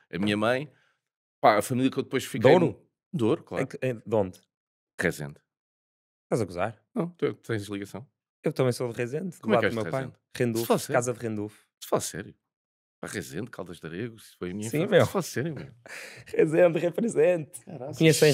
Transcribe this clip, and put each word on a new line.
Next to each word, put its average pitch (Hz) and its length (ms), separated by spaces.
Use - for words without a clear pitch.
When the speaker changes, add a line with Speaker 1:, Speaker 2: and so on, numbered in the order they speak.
Speaker 1:
a 87 60
minha 104 180
mãe, 127 340
pá, 113 180
a 104 40
família 131 280
que - 80
eu 127 60
depois 131 220
fiquei 123 260
Speaker 2:
Douro? 175 160
Speaker 1:
no... - 500
Douro, 117 260
claro. - 200
Speaker 2:
É - 40
que, - 140
é 131 120
de 110 220
onde? 95 240
Speaker 1:
Resende. 76 400
Speaker 2:
Estás 139 160
a 101 40
gozar? 92 360
Speaker 1:
Não, 175 160
tu, 143 240
tu - 180
tens 101 160
ligação. 101 400
Speaker 2:
Eu 156 100
também 131 180
sou 123 200
de 110 60
Resende, 147 380
do - 60
Speaker 1:
Como - 140
é - 20
Speaker 2:
lado 110 60
Speaker 1:
que 185 60
Speaker 2:
do - 0
Speaker 1:
és 117 60
Speaker 2:
meu 110 80
Speaker 1:
de 82 80
Speaker 2:
pai. 131 120
Speaker 1:
Resende? - 140
Speaker 2:
Rendulfo, 117 240
Speaker 1:
Se 117 60
fala 202 120
sério? - 160
Speaker 2:
casa 120 180
de 110 60
Rendulfo. 107 460
Speaker 1:
Se - 80
fala - 120
sério? - 340
Pá, - 60
Resende, 107 440
Caldas 87 280
de 82 80
Arego, 110 280
isso - 220
foi 90 140
a - 20
minha 104 160
Speaker 2:
Sim, 143 140
Speaker 1:
infância. 233 140
Speaker 2:
meu. 123 80
Speaker 1:
Se - 60
fala 196 120
sério, 139 320
meu. - 120
Speaker 2:
<laughs> - 300
Resende, 170 520
represente. 170 840
Speaker 1:
Caraças. 139 320
Speaker 2:
Conheces 160 240